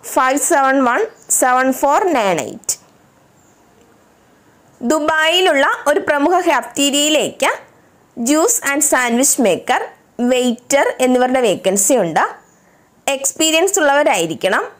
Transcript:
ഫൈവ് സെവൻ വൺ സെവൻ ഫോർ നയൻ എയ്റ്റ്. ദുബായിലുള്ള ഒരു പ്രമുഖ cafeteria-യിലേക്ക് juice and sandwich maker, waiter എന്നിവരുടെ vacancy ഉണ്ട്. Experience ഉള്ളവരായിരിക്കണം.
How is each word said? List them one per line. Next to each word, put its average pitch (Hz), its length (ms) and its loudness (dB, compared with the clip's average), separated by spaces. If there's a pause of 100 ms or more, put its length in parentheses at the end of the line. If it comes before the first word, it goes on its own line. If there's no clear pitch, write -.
(140)
ഫൈവ് 277 380 0
സെവൻ 269 260 2 (120)
വൺ 262 120 0 (380)
സെവൻ 254 280 2 (140)
ഫോർ 302 200 2 (180)
നയൻ 190 180 0 (100)
എയ്റ്റ്. - 280 -8 (2250)
ദുബായിലുള്ള 311 760 2 (240)
ഒരു 294 180 2
പ്രമുഖ 302 280 0 (160)
cafeteria-യിലേക്ക് 285 1000 0 (800)
juice 320 280 2 (120)
and 285 120 -2 (100)
sandwich 247 440 0 (100)
maker, 233 360 0 (500)
waiter 254 520 0 (220)
എന്നിവരുടെ 254 400 2
vacancy 196 560 0
ഉണ്ട്. 170 220 0 (920)
Experience 320 680 -2
ഉള്ളവരായിരിക്കണം. 247 840 0 (160)